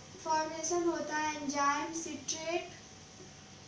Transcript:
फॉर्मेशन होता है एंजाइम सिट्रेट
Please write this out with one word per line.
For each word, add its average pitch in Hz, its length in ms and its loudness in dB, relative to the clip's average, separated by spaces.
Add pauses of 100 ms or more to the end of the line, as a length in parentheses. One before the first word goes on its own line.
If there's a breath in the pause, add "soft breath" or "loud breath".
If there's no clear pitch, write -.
(240)
फॉर्मेशन 320 600 2
होता 302 340 2
है 302 180 2
एंजाइम 285 580 2
सिट्रेट 320 760 -2 (1000)